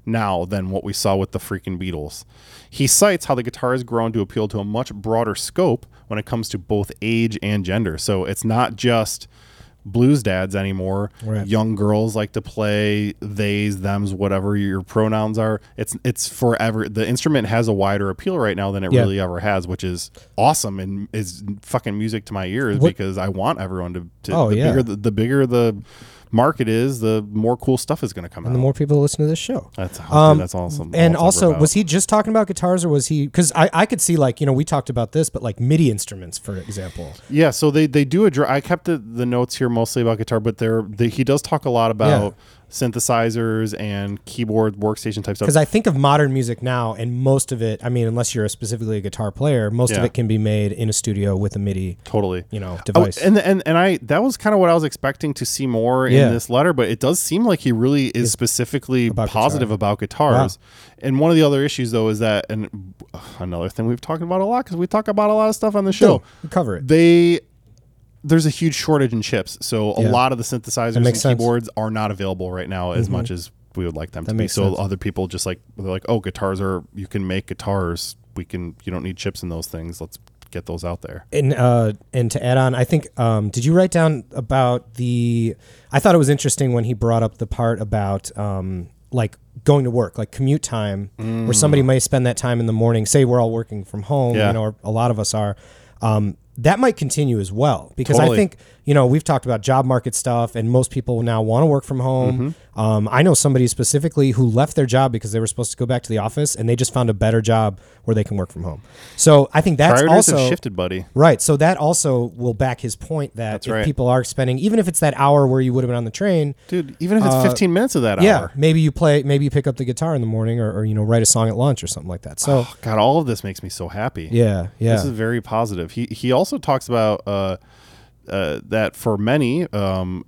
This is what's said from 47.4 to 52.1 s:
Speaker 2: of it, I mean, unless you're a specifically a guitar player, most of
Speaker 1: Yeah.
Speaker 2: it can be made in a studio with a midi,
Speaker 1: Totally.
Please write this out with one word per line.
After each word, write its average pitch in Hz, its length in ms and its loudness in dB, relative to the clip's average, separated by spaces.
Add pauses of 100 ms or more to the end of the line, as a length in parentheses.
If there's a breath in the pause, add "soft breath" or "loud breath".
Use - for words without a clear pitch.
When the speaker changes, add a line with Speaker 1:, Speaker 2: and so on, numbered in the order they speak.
Speaker 2:
of 117 100 -4
it, 110 200 -2
I 120 60 -4
mean, 120 180 0
unless 113 280 -2
you're 107 100 0
a 107 40 0
specifically 110 500 -6
a - 20 -4
guitar 101 300 -6
player, 123 400 0
most 117 220 0
of 104 60 0
Speaker 1:
Yeah. 90 60 2
Speaker 2:
it 120 100 -2
can 117 120 -2
be 110 120 0
made 107 340 0
in 113 160 -4
a 107 40 -2
studio 101 440 -2
with 101 200 -2
a - 20 -4
midi, 95 460 -4
Speaker 1:
Totally. 92 460 -6